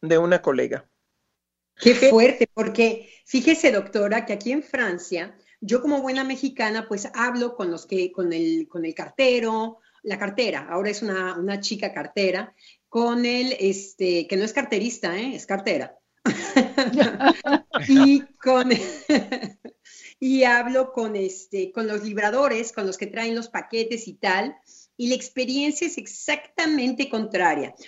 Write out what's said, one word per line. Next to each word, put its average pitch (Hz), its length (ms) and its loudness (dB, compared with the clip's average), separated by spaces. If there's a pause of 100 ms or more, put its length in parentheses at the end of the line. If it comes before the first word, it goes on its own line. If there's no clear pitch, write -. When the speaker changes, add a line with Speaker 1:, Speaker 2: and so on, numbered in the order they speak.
Speaker 1:
de 160 180 4
una 175 220 4
colega. 127 460 -2 (920)
Speaker 2:
Qué 240 160 8
Speaker 1:
¿Qué? - 0 -
Speaker 2:
fuerte, 254 580 6
porque 226 560 0 (160)
fíjese, 302 460 2
doctora, 208 540 -2
que 214 80 -6
aquí 214 180 -4
en 294 120 -2
Francia, 185 720 -6 (260)
yo 226 200 0
como 285 200 0
buena 262 220 -2
mexicana, 240 640 -4
pues 202 280 -6
hablo 240 400 -2
con 185 160 -4
los 165 160 -10
que, 185 240 -2
con 175 220 -4
el, 165 360 -2
con 165 160 -8
el 160 80 -6
cartero, 226 840 -2 (240)
la 196 160 -6
cartera, 196 500 -4
ahora 196 220 -4
es 202 100 -10
una, 185 360 -4
una 196 220 -4
chica 208 340 -6
cartera, 190 600 -2 (340)
con 240 380 0
el, 247 340 0
este, 185 680 -2
que 196 100 -2
no 196 60 0
es 220 100 -4
carterista, 214 640 -2
¿eh? 240 180 -6
Es - 100 -14
cartera. 196 520 -4 (280)
<laughs> 262 1040 2 (560)
Y 277 500 8
con, 254 320 2
<laughs> 220 920 -2 (580)
y 262 240 2
hablo 254 500 2
con, 220 220 -4
este, 190 560 -6
con 220 160 -4
los 208 160 -6
libradores, 220 680 -2
con 208 160 -6
los 185 100 -6
que 196 100 -8
traen 226 280 -6
los 226 140 -8
paquetes 226 580 -6
y 170 60 -14
tal, 202 420 -2 (420)
y 240 100 -4
la 254 80 0
experiencia 277 720 -2
es 311 100 -12
exactamente 294 1120 -2
contraria. 180 640 0 (140)